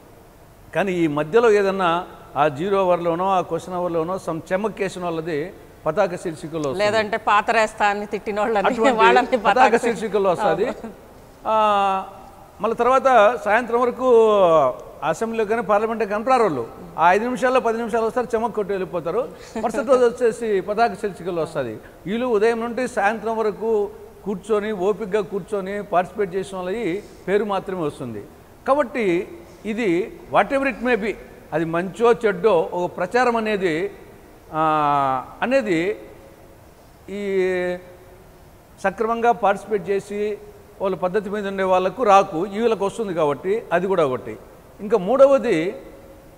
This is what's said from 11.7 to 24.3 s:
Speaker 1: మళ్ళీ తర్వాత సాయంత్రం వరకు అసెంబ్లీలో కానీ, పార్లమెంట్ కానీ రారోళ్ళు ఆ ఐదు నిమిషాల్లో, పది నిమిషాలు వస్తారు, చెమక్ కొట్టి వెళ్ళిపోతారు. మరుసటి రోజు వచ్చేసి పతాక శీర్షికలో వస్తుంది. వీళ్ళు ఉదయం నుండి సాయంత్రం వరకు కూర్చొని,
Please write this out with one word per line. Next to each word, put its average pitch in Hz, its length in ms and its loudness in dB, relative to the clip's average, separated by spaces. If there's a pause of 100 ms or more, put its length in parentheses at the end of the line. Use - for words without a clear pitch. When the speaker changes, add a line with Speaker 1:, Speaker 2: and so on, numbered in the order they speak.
Speaker 1:
మళ్ళీ 220 160 -2
తర్వాత 247 680 6
సాయంత్రం 226 360 2
వరకు 247 280 0 (960)
అసెంబ్లీలో 220 400 -2
కానీ, 226 180 -2
పార్లమెంట్ 214 420 0
కానీ 214 200 -4
రారోళ్ళు 208 420 2 (320)
ఆ 170 140 6
ఐదు 208 120 2
నిమిషాల్లో, 247 360 0
పది 226 180 -2
నిమిషాలు 226 260 -2
వస్తారు, 226 300 -2
చెమక్ 220 200 -2
కొట్టి 202 180 -4
వెళ్ళిపోతారు. 180 560 -4 (340)
మరుసటి 226 260 -4
రోజు 254 160 4
వచ్చేసి 233 560 0
పతాక 208 340 0
శీర్షికలో 175 480 -6
వస్తుంది. 135 360 -4 (280)
వీళ్ళు 226 200 -2
ఉదయం 226 340 2
నుండి 240 280 -4
సాయంత్రం 214 480 -2
వరకు 208 540 -2 (340)
కూర్చొని, 208 480 -2